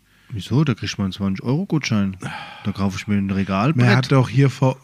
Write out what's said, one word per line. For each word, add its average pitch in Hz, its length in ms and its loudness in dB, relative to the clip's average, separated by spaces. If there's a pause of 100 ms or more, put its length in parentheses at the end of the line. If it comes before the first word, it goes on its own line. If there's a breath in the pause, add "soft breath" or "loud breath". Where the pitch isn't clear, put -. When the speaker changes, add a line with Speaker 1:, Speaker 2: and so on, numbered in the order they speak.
(300 soft breath)
Speaker 1:
Wieso? 120 340 0
Da 127 100 0
kriegt - 240 -8
man 101 80 0
einen 92 60 -4
zwanzig 95 320 -4
Euro 147 220 -2
Gutschein. 101 500 -2 (480 loud breath)
Da 101 80 -2
kaufe 98 260 -2
ich - 80 -12
mir 104 100 0
ein 98 140 0
Regalbrett. 98 460 0 (100)
Speaker 2:
Man 117 100 6
hat 131 140 0
doch 127 180 4
hier 131 220 4
vor, 131 340 0